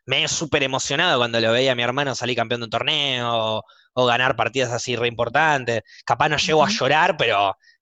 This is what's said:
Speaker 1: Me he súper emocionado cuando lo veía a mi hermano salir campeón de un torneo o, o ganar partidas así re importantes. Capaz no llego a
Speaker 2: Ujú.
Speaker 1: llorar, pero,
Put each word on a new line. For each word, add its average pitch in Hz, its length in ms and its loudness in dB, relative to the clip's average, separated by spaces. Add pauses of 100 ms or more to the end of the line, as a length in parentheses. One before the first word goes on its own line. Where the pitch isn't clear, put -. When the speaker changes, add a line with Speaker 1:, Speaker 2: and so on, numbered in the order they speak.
Speaker 1:
Me 139 180 -2
he 151 40 -2
súper 151 360 -2
emocionado 139 540 0
cuando 117 220 0
lo 113 120 2
veía 131 200 2
a 123 40 -2
mi 120 80 -2
hermano 131 300 -2
salir 120 220 -4
campeón 117 260 -2
de 117 40 -6
un 110 40 -16
torneo 120 880 -2
o, - 60 -8 (300)
o 127 120 2
ganar 123 300 2
partidas 117 360 -2
así 123 240 -4
re 120 120 -2
importantes. 120 760 0 (240)
Capaz 131 240 2
no 147 80 0
llego 156 260 4
a - 40 2
Speaker 2:
Ujú. - 20 -2
Speaker 1:
llorar, 165 480 2
pero, 117 380 2 (260)